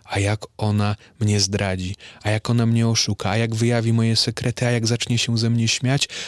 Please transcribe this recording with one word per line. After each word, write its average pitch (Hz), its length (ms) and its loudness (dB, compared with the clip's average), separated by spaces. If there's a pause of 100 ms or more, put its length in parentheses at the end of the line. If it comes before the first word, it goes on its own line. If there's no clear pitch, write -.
„A - 140 -4
jak 101 260 0 (120)
ona 104 400 0 (240)
mnie 104 200 2
zdradzi? 98 560 -2 (260)
A 107 80 0
jak 107 200 0
ona 117 160 4
mnie 117 220 2
oszuka? 113 420 0
A 101 60 0
jak 113 180 0
wyjawi 117 380 2
moje 113 240 2
sekrety? - 500 -2
A 120 40 2
jak 117 160 0
zacznie 117 320 0
się 117 200 -2
ze 113 120 0
mnie 117 180 2
śmiać? 131 400 0 (200)